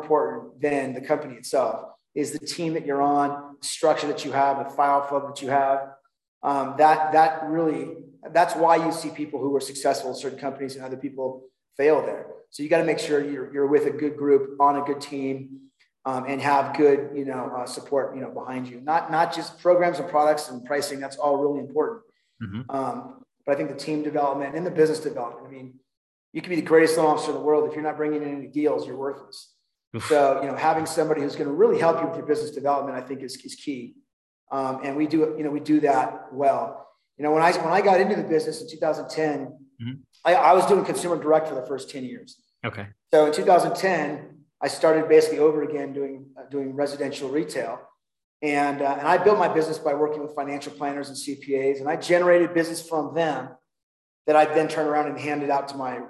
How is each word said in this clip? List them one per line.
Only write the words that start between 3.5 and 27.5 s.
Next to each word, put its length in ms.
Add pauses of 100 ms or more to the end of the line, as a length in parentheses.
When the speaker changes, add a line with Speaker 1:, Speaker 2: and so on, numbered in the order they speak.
Speaker 1:
the 80
structure 400
that 160
you 80
have, 320
the 120
file 300
flow 220
that 140
you 80
have. 400 (540)
Um, 340
that, 340
that 320
really, 520 (360)
that's 240
why 220
you 140
see 180
people 300
who 160
are 60
successful 480
in 60
certain 240
companies 360
and 80
other 140
people 460 (340)
fail 260
there. 220 (240)
So 140
you 60
gotta 140
make 160
sure 240
you're, 300
you're 140
with 180
a 60
good 260
group, 420
on 180
a 40
good 180
team, 600 (440)
um, 220
and 140
have 340
good, 400
you 100
know, 320
uh, 80
support, 500
you 60
know, 80
behind 380
you. 140
Not, 300
not 220
just 280
programs 380
and 100
products 400
and 160
pricing. 340
That's 180
all 200
really 220
important. 420 (420)
Speaker 2:
Mm-hmm. 320
Speaker 1:
Um, 480 (220)
but 80
I 20
think 140
the 60
team 280
development 520
and 100
the 60
business 280
development, 480
I 40
mean, 240 (580)
you 80
can 80
be 60
the 80
greatest 340
loan 80
officer 260
in 60
the 60
world. 260